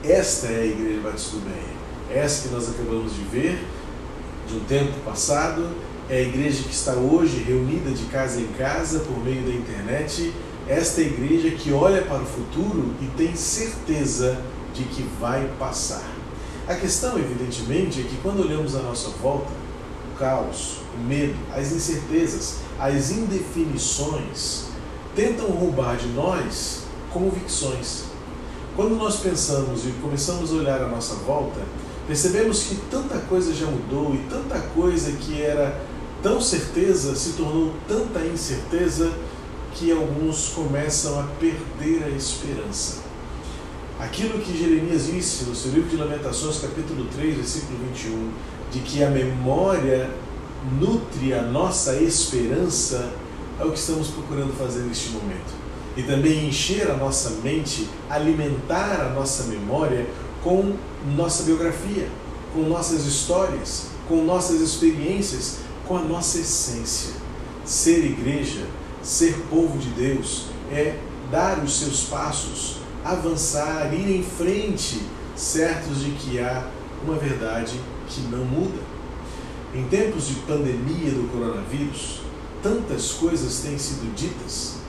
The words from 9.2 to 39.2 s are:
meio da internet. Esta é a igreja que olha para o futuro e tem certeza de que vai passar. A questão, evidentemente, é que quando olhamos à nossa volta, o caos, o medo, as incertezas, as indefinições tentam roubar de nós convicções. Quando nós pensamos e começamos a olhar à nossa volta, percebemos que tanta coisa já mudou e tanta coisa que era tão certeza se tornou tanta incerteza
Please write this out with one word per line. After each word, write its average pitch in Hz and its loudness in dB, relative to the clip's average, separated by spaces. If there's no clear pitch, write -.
meio 131 0
da 123 2
internet. 120 -2
Esta 165 4
é 160 8
a - 4
igreja 160 4
que 143 0
olha 180 8
para 139 0
o 123 -2
futuro 139 0
e 135 -2
tem 170 4
certeza 143 0
de 127 -4
que 123 -4
vai 131 0
passar. - -4
A 175 0
questão, 196 0
evidentemente, 127 0
é - -2
que 131 -4
quando 196 0
olhamos 151 0
à 135 0
nossa 120 -4
volta, 143 0
o - -10
caos, - 0
o 117 -2
medo, 143 2
as 139 -2
incertezas, 165 0
as 139 2
indefinições 156 0
tentam 220 2
roubar 139 2
de 123 -2
nós 143 0
convicções. 175 -2
Quando 220 4
nós 214 2
pensamos 135 0
e 131 -2
começamos 156 -2
a 160 2
olhar 135 2
à 120 -2
nossa 117 -4
volta, - 0
percebemos 185 4
que 190 -2
tanta 269 -2
coisa 175 2
já 151 0
mudou 139 0
e 131 2
tanta 127 -2
coisa 160 4
que 151 -2
era 147 2
tão 208 4
certeza 170 4
se - -2
tornou 160 2
tanta 175 0
incerteza 165 0